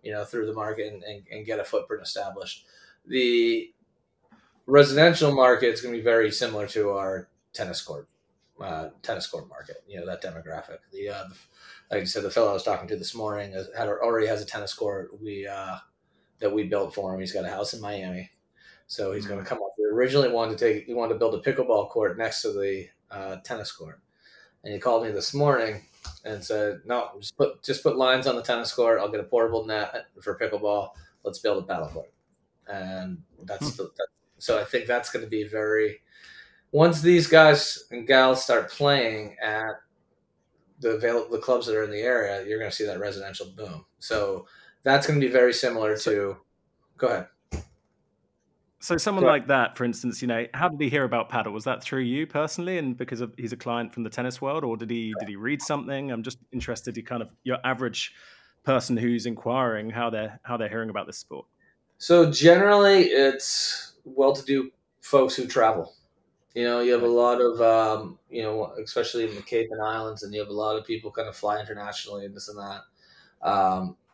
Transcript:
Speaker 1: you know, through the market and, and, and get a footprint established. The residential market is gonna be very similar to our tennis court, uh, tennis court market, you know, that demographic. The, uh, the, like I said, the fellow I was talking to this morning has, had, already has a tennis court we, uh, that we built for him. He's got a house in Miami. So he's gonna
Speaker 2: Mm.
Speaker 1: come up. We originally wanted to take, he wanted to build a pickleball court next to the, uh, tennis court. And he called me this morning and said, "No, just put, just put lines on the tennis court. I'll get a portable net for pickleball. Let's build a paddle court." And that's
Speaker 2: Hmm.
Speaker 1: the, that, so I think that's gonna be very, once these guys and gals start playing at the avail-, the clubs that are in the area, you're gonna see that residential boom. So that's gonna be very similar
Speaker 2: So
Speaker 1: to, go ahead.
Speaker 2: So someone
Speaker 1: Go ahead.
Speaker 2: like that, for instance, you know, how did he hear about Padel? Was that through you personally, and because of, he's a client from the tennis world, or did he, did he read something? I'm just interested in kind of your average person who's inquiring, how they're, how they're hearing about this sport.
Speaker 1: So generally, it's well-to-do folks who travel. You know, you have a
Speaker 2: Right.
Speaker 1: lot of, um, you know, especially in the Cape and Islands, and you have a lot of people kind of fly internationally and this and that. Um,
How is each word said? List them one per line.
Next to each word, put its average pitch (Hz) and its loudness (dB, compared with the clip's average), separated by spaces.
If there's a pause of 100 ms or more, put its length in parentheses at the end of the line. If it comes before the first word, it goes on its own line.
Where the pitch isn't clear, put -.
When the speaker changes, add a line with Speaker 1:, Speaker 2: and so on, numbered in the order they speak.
Speaker 1:
you 110 -10
know, 104 -6
through 113 -6
the 107 -6
market 107 -6
and, 92 -16
and, 101 -14
and 107 -14
get 107 -4
a 98 -6
footprint 107 -6
established. 98 -10 (400)
The 117 0 (920)
residential 143 8
market 127 6
is - -6
gonna 120 -6
be 110 -6
very 113 4
similar 107 -4
to 101 0
our 95 -4 (260)
tennis 90 -8
court, 71 -12 (540)
uh, 87 -8 (120)
tennis - -6
court 76 -12
market, - -18
you 98 -16
know, 85 -10
that 90 -10
demographic. 82 -12 (160)
The, 101 -10
uh, - -10
the, 95 -20 (540)
like 101 -2
I 92 -6
said, 98 -6
the 98 -4
fellow 110 2
I - 0
was 95 -4
talking 95 -2
to 107 -6
this - -8
morning 104 -6
has, 95 -10
had, 113 -4
already 113 0
has 104 -2
a 101 -10
tennis 104 -10
court 98 -6
we, 98 -10
uh, 95 -10 (640)
that 104 0
we 107 0
built 98 -2
for 95 -6
him. 92 -6
He's 92 -8
got 95 -4
a 90 -6
house 101 -6
in 110 -12
Miami. 92 -10 (580)
So 98 -6
he's 101 -6
gonna 101 -8
Speaker 2:
Mm. 95 -12
Speaker 1:
come 120 -6
up. 98 -10
We 107 0
originally 127 4
wanted 113 -2
to 113 4
take, 104 -6
he 123 -10
wanted 117 0
to 110 -4
build 110 2
a 92 -4 (120)
pickleball 120 0
court 107 0
next 113 -4
to 101 -2
the, 98 -4 (220)
uh, 95 -10
tennis 110 -10
court. 78 -18 (640)
And 104 -10
he 101 -8
called 117 2
me 110 -4
this 101 -4
morning 123 2 (420)
and 104 -10
said, 104 -2
"No, 120 -2 (100)
just - -14
put, - -2
just - -4
put 147 2
lines 127 4
on 123 0
the 117 -6
tennis 117 -4
court. 117 4
I'll 104 -4
get 107 -4
a 98 -6
portable 113 0
net 107 -6 (160)
for 98 -6
pickleball. 104 -2 (340)
Let's 101 -8
build 98 -2
a - -16
paddle 82 -6
court." 78 -14 (560)
And 92 -10 (200)
that's 143 -8
Speaker 2:
Hmm. 98 -8
Speaker 1:
the, - - (140)
that, 101 -6 (300)
so 113 0
I 104 -2
think 113 -4
that's 123 -2
gonna 113 -6
be 107 -2
very, 107 0 (720)
once 156 6
these 170 8
guys 151 8
and 120 -10
gals 131 6
start 127 2
playing 113 0
at 110 -4 (960)
the 120 0
avail-, 113 0
the 113 -2
clubs 123 0
that 110 0
are 107 0
in 104 -6
the 104 -6
area, 104 0
you're 110 -4
gonna 107 -6
see 107 -4
that 95 -6
residential 98 -8
boom. 90 -14 (140)
So 98 -4 (360)
that's 143 4
gonna 147 2
be 135 2
very 123 6
similar 110 0
Speaker 2:
So - 0
Speaker 1:
to, 101 -2 (600)
go 127 0
ahead. - -2 (1600)
Speaker 2:
So 175 0
someone 190 0
Speaker 1:
Go 131 6
ahead. 147 4
Speaker 2:
like 113 -12
that, 127 2
for 127 -2
instance, 120 -4
you 123 -2
know, 120 -2
how 160 0
did 151 -2
he 135 0
hear 139 0
about 117 -2
Padel? 113 -4
Was 107 -8
that 131 -4
through 135 -6
you 131 -2
personally, 170 -4
and 131 -4
because 123 -8
of, 113 -8
he's 120 -8
a 117 -12
client 120 -6
from 123 -8
the 110 -6
tennis 123 -6
world, 143 -4
or 117 -2
did 110 -10
he, 113 -6
did 107 -10
he 101 -10
read 131 -6
something? 139 -6
I'm 113 -6
just 127 -10 (120)
interested 120 -8
in 113 -12
kind 120 -6
of - -12 (120)
your 127 -4
average 123 -4 (520)
person 123 2
who's 120 0
inquiring, 113 -2
how 117 -2
they're, 110 -6
how 120 -6
they're 110 -2
hearing 113 -6
about 101 -6
this - -14
sport. - -16 (540)
Speaker 1:
So 165 8
generally, 196 8
it's - 0 (100)
well-to-do 135 2 (300)
folks 131 4
who 127 -4
travel. 113 0 (600)
You 120 -2
know, 120 0
you 123 4
have 120 2
a - 2
Speaker 2:
Right. 120 4
Speaker 1:
lot 120 4
of, 117 2
um, 110 2 (140)
you 117 -8
know, 107 -4 (100)
especially 117 -2
in 104 -12
the 101 -14
Cape 113 -2
and 107 -8
Islands, 110 -6
and 101 -14
you 104 -6
have 104 -6
a 101 -10
lot 107 -2
of 107 -6
people 110 -8
kind 110 -6
of 95 -16
fly 104 -4
internationally 104 -10
and 98 -14
this 101 -14
and 104 -14
that. - -14
Um, 92 2 (180)